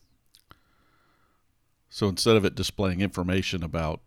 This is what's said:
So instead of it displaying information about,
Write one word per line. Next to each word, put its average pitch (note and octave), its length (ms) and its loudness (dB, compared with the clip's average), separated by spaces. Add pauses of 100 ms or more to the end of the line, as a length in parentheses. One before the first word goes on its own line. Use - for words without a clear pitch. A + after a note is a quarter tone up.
(1900)
So - 180 0
instead A2 280 4
of G2 80 4
it F#2 100 0
displaying F#2 480 -2
information F#2 600 -2
about, D#2+ 440 -4